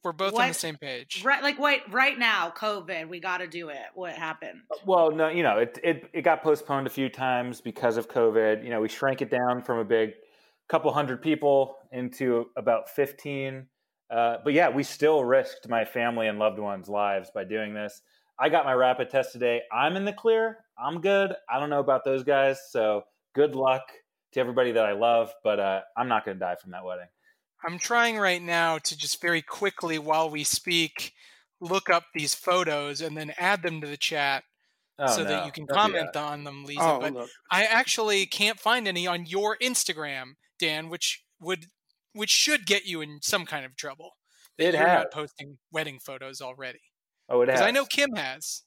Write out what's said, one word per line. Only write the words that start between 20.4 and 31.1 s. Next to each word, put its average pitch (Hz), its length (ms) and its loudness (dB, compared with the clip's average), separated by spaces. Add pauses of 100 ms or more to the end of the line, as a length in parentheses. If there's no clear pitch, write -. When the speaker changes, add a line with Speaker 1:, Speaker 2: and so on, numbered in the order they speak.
Speaker 3:
I'm 147 220 -6
good. 196 340 2 (160)
I 127 120 0
don't 147 80 -2
know 147 100 2
about 131 240 2
those 135 220 0
guys. 135 340 4 (120)
So 107 320 0 (300)
good 139 220 4
luck 131 280 2 (500)
to 131 80 -2
everybody 123 320 2
that 110 120 4
I 104 60 0
love, 113 400 2 (140)
but, 104 160 2
uh, 95 200 0 (140)
I'm 123 140 -2
not 110 160 2
gonna 95 140 -8
die 90 160 -4
from 92 160 -20
that 90 120 -14
wedding. 90 240 -10 (580)
Speaker 1:
I'm 175 140 -6
trying 233 380 0
right 185 240 0
now 170 360 0
to 151 200 -6
just 151 240 -6
very 170 200 0
quickly, 170 560 -4
while 156 320 2
we 151 140 -6
speak, - 680 0 (480)